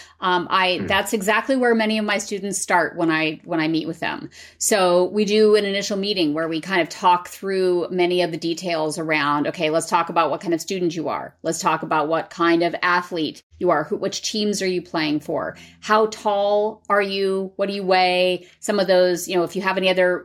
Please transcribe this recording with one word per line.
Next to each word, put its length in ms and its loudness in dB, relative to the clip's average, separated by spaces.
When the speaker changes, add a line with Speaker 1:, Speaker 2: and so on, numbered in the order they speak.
Speaker 1:
Um, 300 0
I, 280 2
Speaker 2:
Hmm. 80 -4
Speaker 1:
that's 260 0
exactly 440 0
where 180 2
many 240 0
of 60 -2
my 140 0
students 420 -6
start 360 0
when 140 0
I, 340 -2
when 140 -4
I 80 0
meet 220 -2
with 100 -10
them. 320 -8
So 480 4
we 180 0
do 320 6
an 80 2
initial 320 -2
meeting 360 0
where 140 -2
we 140 -4
kind 200 -2
of 80 0
talk 380 2
through 640 -2
many 320 2
of 80 0
the 60 -6
details 600 -4
around, 500 0
okay, 220 -2
let's 180 0
talk 220 0
about 200 2
what 120 -4
kind 120 -2
of 60 -4
student 340 -2
you 140 -4
are. 340 -6
Let's 160 -4
talk 240 0
about 240 0
what 240 -2
kind 320 2
of 200 -2
athlete 600 -2
you 120 2
are. 120 2
Who, 140 -4
which 260 -6
teams 400 -2
are 60 0
you 120 -2
playing 380 -2
for? 380 -6
How 260 4
tall 840 -2
are 140 2
you? 540 -2
What 120 -2
do 60 -6
you 80 -6
weigh? 640 2
Some 180 -2
of 80 2
those, 400 4
you 80 -6
know, 80 2
if 140 -4
you 60 -4
have 140 -2
any 140 0
other, 340 2